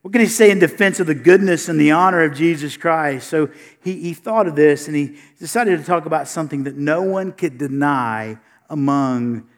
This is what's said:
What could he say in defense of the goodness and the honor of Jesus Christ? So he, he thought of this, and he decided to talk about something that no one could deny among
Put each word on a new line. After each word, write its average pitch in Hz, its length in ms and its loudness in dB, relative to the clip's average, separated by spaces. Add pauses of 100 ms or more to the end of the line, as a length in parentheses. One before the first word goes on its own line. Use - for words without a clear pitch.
What 190 100 -14
could 233 100 4
he 208 60 4
say 220 220 4
in 196 80 2
defense 180 420 2
of 180 60 0
the 156 80 -2
goodness 175 560 4
and 156 100 0
the 147 120 4
honor 175 320 4
of 151 100 0
Jesus 147 420 -2
Christ? 151 540 -2
So 156 220 0 (320)
he, 185 180 -8
he 170 140 -8
thought 220 320 -2
of 156 80 -6
this, 147 320 4
and 151 100 -4
he 143 220 -6 (180)
decided 185 420 -2
to 139 60 -12
talk 170 220 -2
about 156 200 -2
something 147 360 -6
that 135 140 -10
no 151 260 -2
one 190 280 -4
could 156 280 -8
deny 131 800 -4 (320)
among 131 760 -2 (100)